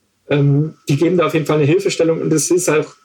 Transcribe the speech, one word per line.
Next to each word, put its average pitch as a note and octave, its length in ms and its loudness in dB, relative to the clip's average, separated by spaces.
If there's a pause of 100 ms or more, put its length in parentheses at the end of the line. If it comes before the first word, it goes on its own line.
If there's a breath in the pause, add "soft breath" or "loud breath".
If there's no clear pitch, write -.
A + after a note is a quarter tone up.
(280)
Ähm, C#3+ 460 0 (140)
die C#3+ 80 0
geben E3+ 200 0
da D#3+ 100 0
auf D3+ 80 -4
jeden D#3 120 -2
Fall D3+ 100 0
eine D3+ 100 2
Hilfestellung E3 560 0
und D#3 100 -2
es D#3 180 0
ist F3 180 0
auch D3+ 260 -2 (100)